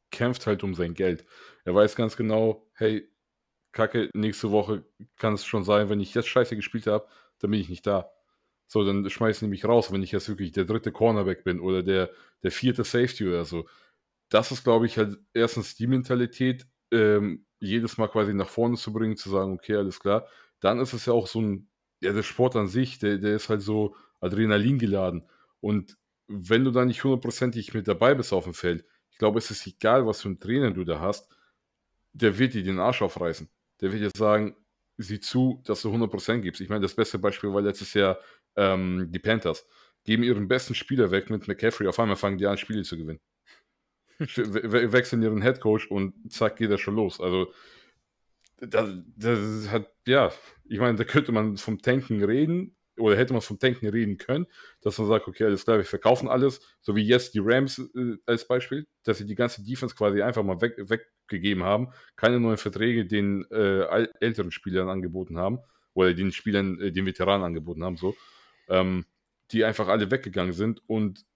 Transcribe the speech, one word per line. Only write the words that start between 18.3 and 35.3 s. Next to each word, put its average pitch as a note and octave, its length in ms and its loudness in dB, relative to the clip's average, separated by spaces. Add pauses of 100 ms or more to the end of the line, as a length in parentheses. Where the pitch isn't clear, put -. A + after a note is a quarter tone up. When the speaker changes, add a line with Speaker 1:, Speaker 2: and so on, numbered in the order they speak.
Speaker 1:
nach G2 160 -2
vorne A#2 260 0
zu A2+ 180 -8
bringen, A2 240 -2
zu - 120 -12
sagen: F#2+ 240 0
„Okay, G#2 220 -4
alles G2 240 -2
klar.“ G#2 280 0 (320)
Dann A2 200 2
ist B2+ 140 -4
es A#2 120 -8
ja B2 80 2
auch A2+ 140 2
so A2+ 140 -4
ein, G2+ 280 -2 (320)
ja, F#2 120 0
der G#2 100 0
Sport B2 320 0
an G#2+ 120 2
sich, B2 320 -4
der, G#2 180 2
der G#2 180 0
ist - 140 -6
halt G#2+ 120 0
so G#2 340 -2 (240)
Adrenalin G#2+ 600 2
geladen. F#2+ 500 -2 (300)
Und G#2 380 -2 (300)
wenn G#2 360 0
du C3+ 80 2
da B2+ 140 2
nicht B2 180 -2
hundertprozentig B2 680 -2
mit G#2 140 -4
dabei A2+ 280 4
bist A#2 180 -4
auf F2 120 0
dem F2 100 -10
Feld, F2 300 -4 (240)
ich - 80 -20
glaube, G#2+ 220 2
es - 120 -4
ist - 160 -10
egal, A2+ 400 2
was A2 140 -2
für G#2 80 -6
ein F#2 100 -6
Trainer A#2+ 320 0
du F2+ 120 -4
da D#2+ 160 -4
hast, F#2+ 300 -4 (840)
der G#2 260 2
wird B2 160 2
dir G2+ 80 -4
den F#2+ 160 -2
Arsch A#2 240 0
aufreißen. E2+ 460 -4 (320)
Der F#2+ 120 0
wird G#2+ 100 -4
dir G2+ 140 -2
sagen: G#2+ 380 2 (420)
„Sieh G#2 220 -8
zu, B2+ 460 0